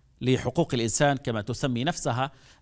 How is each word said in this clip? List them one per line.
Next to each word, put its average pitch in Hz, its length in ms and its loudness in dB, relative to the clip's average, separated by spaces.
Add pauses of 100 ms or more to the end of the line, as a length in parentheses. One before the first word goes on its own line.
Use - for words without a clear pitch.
(220)
لحقوق 123 520 0
الإنسان 131 440 2
كما 113 240 -4
تسمي 120 420 -2
نفسها 135 480 -2 (300)